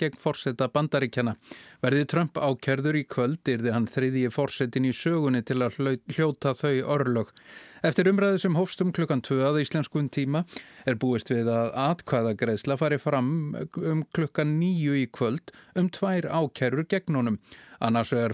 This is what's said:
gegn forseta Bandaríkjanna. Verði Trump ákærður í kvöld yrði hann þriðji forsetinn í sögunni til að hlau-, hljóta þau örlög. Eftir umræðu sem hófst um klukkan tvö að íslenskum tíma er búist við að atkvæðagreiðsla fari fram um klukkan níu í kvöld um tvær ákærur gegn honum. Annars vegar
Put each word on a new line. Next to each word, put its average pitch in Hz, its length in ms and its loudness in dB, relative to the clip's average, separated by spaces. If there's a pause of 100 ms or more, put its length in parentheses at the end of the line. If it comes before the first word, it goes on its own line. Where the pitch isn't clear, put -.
gegn 147 180 -4
forseta 131 480 -2
Bandaríkjanna. 135 640 0 (480)
Verði 139 320 2
Trump 170 240 0
ákærður 139 640 0
í - 80 -4
kvöld 135 400 -2
yrði 117 240 0
hann 113 160 0
þriðji 131 480 0
forsetinn 131 480 0
í 123 80 2
sögunni 147 480 0
til 127 240 -2
að 117 160 -4
hlau-, 135 160 0 (160)
hljóta 143 400 0
þau 135 400 0
örlög. 123 400 0 (500)
Eftir 175 240 2
umræðu 196 320 4
sem 180 160 2
hófst 180 300 0
um 175 100 0
klukkan 151 300 0
tvö 135 240 0
að 151 160 2
íslenskum 151 480 -2
tíma 143 320 0 (420)
er 127 140 2
búist 127 320 0
við 117 180 2
að 117 220 0 (160)
atkvæðagreiðsla 117 920 0
fari 147 220 0
fram 139 320 0 (480)
um 160 240 -2 (100)
klukkan 151 460 0
níu 165 340 0
í 131 160 0
kvöld - 400 -2 (240)
um 185 160 2
tvær 185 380 -2
ákærur 147 580 0
gegn 185 320 -2
honum. 113 220 0 (420)
Annars 117 320 2
vegar 117 180 2